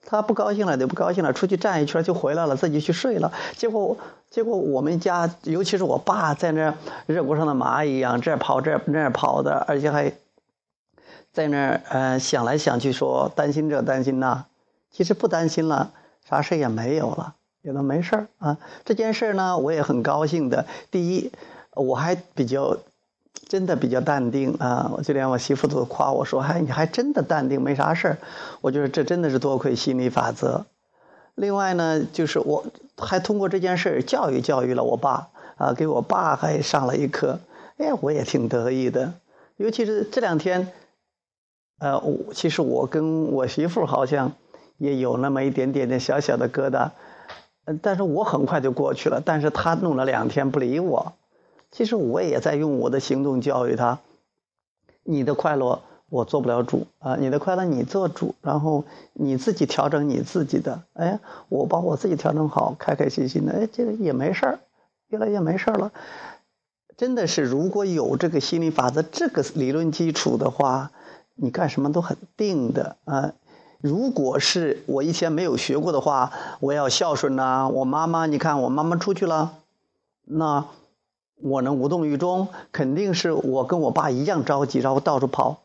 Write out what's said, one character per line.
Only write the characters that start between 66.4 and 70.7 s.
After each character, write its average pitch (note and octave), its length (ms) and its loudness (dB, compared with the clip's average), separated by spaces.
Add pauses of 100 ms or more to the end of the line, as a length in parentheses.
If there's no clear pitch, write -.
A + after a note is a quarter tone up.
真 B3+ 180 -2
的 G#3+ 100 0
是， D#3+ 180 0
如 C#3 260 0
果 G3+ 160 0
有 D#3 320 0
这 F3 120 2
个 D#3+ 100 2
心 E3 220 0
理 D#3+ 80 2
法 C3 220 2
则 D3+ 100 0
这 C#4+ 280 -2
个 C#3+ 140 0 (120)
理 C3+ 160 0
论 D#3+ 200 0
基 E3 200 0
础 C3+ 260 0
的 C#3+ 140 0
话， C3+ 400 0 (440)